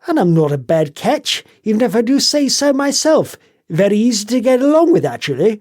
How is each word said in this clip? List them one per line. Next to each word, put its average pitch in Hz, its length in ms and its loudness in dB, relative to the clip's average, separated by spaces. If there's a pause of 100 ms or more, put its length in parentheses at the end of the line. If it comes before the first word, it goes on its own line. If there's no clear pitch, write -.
and 330 120 -2
I'm 175 160 2
not 156 180 2
a 143 60 -4
bad 151 360 -2
catch, - 500 -4 (180)
even 214 200 0
if 220 120 -2
I 233 80 2
do 262 180 0
say 294 280 0
so 285 240 0
myself. 277 640 0 (320)
Very 196 280 0
easy 233 300 0
to 240 140 -2
get 247 200 2
along 311 320 2
with, 151 120 2
actually. 143 560 -2